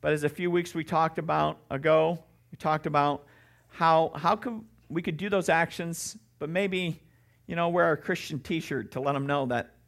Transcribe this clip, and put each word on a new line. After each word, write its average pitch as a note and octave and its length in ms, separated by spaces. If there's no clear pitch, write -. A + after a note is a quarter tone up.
But D3+ 140
as D3 100
a D3 40
few F3 220
weeks F3 240
we E3 80
talked D#3+ 360
about D#3 400
ago, D#3+ 480
we - 60
talked D#3 300
about D3 380
how, E3 480
how E3+ 180
could, A3 260
we - 120
could E3+ 160
do G3 140
those F#3+ 180
actions, E3+ 720
but D3 100
maybe, F3+ 500
you F3+ 80
know, E3+ 140
wear E3+ 160
our D#3+ 120
Christian D3+ 440
t-shirt D3 500
to C3 100
let C#3 140
'em C#3 140
know C#3+ 180
that A#2+ 300